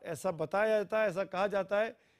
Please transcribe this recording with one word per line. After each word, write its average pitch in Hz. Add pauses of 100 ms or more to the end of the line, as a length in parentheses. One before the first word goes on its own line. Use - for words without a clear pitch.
ऐसा 170
बताया 175
जाता 214
है, 214
ऐसा 185
कहा 185
जाता 202
है 226 (240)